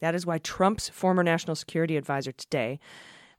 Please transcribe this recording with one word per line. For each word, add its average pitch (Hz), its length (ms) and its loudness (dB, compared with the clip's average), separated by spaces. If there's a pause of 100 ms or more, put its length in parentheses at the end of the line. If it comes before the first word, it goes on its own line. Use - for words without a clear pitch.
That 165 160 0
is 175 100 -6
why 165 120 0
Trump's 190 500 0
former 185 340 2
national 165 320 2
security 160 420 -2
advisor 139 360 -4
today, 131 480 -4 (580)